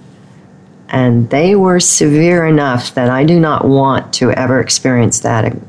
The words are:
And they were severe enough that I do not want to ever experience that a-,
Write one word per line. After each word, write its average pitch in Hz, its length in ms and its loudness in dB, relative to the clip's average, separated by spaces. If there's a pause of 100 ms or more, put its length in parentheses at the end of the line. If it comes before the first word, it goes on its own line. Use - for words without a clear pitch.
(880)
And 120 400 0
they 170 260 0
were 185 240 2
severe 165 640 2
enough 143 500 0
that 123 140 0
I 131 160 0
do 170 140 2
not 151 260 0
want 135 500 0
to 123 160 0
ever 127 280 -2
experience 120 600 -2
that 113 260 -2
a-, 117 240 -6